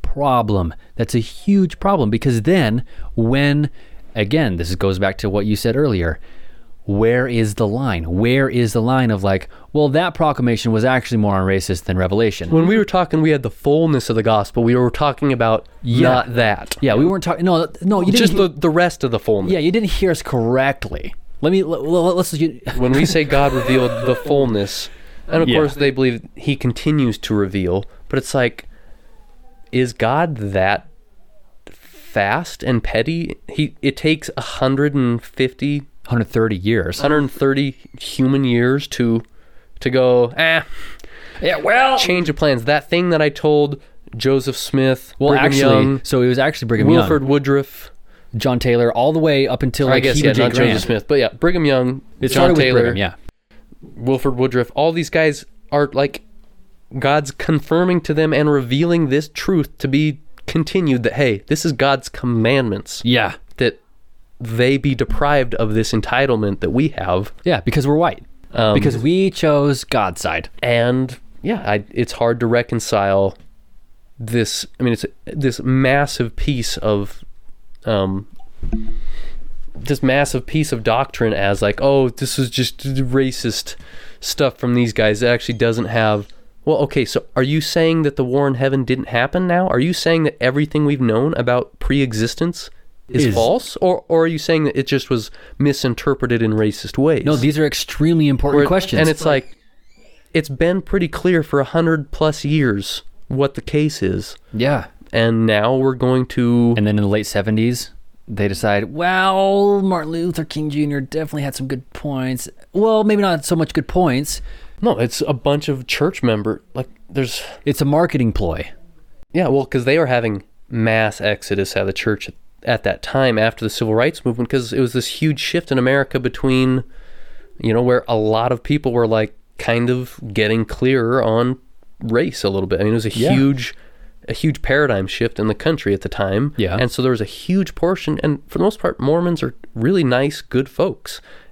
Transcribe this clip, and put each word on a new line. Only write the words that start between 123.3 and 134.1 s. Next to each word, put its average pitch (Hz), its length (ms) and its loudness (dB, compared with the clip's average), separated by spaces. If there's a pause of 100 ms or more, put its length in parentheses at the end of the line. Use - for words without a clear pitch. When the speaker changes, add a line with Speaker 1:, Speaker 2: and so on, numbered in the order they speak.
Speaker 2:
after 113 280 0
the 107 40 -4
civil 110 260 -2
rights 131 300 0
movement, 120 240 -2
'cause 117 240 -2
it 117 80 0
was 123 120 0
this 127 140 -2 (140)
huge 156 180 2
shift - 320 -4
in 131 60 2
America 131 420 2
between, 127 640 0 (760)
you 113 140 0
know, 117 80 4
where 123 260 2
a 120 80 0
lot 110 360 2
of 120 120 -4
people 143 280 0
were, 117 160 2
like, 110 260 0 (240)
kind 120 320 0
of 127 300 -4 (140)
getting 110 320 0
clearer 127 580 0
on 120 340 0 (440)
race 117 420 -2
a 101 60 0
little 98 180 -2
bit. 87 120 0
I 98 40 0
mean, 107 100 2
it - 20 2
was 110 100 -2
a 104 120 -4
Speaker 1:
Yeah. 143 160 2
Speaker 2:
huge, 135 400 2 (540)